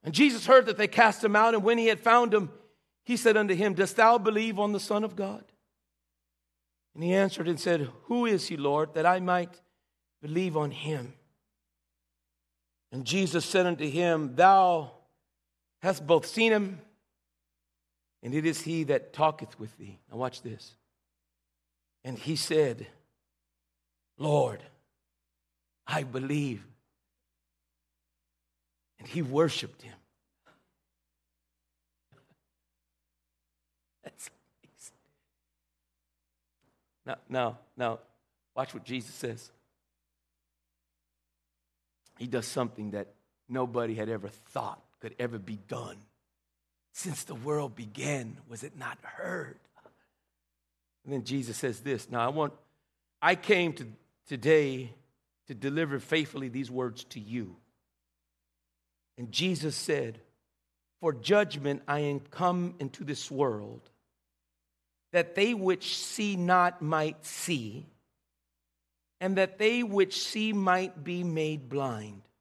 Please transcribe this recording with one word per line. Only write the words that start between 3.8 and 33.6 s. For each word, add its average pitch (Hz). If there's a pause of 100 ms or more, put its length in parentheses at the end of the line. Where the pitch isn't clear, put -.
thou 233
believe 214
on 208
the 196
Son 214
of 185
God?" 202 (1500)
And 156
he 175
answered 185
and 165
said, 156 (140)
"Who 240
is 202
he, 170
Lord, 147
that 160
I 185
might 180 (600)
believe 160
on 151
him?" 135 (1800)
And 131
Jesus 170
said 185
unto 156
him, 156
"Thou 175 (920)
hast 170
both 160
seen 226
him, 196 (1400)
and 120
it 156
is 160
he 160
that 135
talketh 151
with 110
thee." 98 (100)
Now 110
watch 123
this. - (1300)
And 127
he 151
said, 139 (1300)
"Lord, 143 (1200)
I 151
believe." 131 (2250)
And 113
he 165
worshiped 143
him. - (4000)